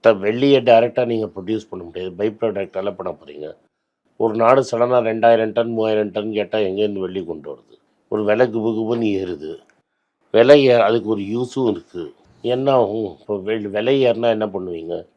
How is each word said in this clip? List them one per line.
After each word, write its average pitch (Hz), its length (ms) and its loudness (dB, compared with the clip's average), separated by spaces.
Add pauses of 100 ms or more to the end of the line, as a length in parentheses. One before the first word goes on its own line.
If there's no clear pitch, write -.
த-, - 80 4
வெள்ளியை 120 520 2
டைரக்டா 120 460 4
நீங்க 110 200 -2
ப்ரொடியூஸ் 104 440 -8
பண்ண 92 140 -14
முடியாது. 90 280 -10
பை 101 160 -4
ப்ராடக்டால 98 680 -6
பண்ண 90 180 -10
போறீங்க. 76 440 -16 (600)
ஒரு 113 180 -2
நாடு 120 360 4
சடனா 120 300 2
ரெண்டாயிரம் 113 520 2
டன், 117 160 -2
மூவாயிரம் 110 420 -2
டன் 107 220 -6
கேட்டா 104 260 -4
எங்கேருந்து 101 400 -2
வெள்ளி 92 260 -6
கொண்டு 76 280 -12
வருது? - 260 -20 (300)
ஒரு 107 160 -2
விலை 110 220 4
குபு 110 280 -2
குபுன்னு 113 340 -2
ஏறுது. 87 500 -6 (760)
விலை 135 340 8
ஏ-, 120 140 6
அதுக்கு 110 280 2
ஒரு 107 120 -2
யூஸும் 120 500 -4
இருக்கு. 85 440 -8 (280)
என்ன 131 300 -2
ஆகும்? 107 480 0
இப்போ 104 160 -6
வெ-, 104 340 -6
விலை 127 340 0
ஏறினா 117 240 0
என்ன 110 180 -2
பண்ணுவீங்க? 87 600 -8 (100)